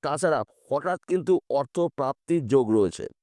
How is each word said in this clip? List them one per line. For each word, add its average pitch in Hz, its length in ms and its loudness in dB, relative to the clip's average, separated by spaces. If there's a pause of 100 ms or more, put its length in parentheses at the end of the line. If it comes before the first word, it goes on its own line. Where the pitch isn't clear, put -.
তাছাড়া 151 360 0 (280)
হঠাৎ 151 320 -4 (100)
কিন্তু 180 240 0 (260)
অর্থ 135 160 -6 (220)
প্রাপ্তির 143 440 -2 (120)
যোগ 131 120 6 (120)
রয়েছে 95 280 0 (180)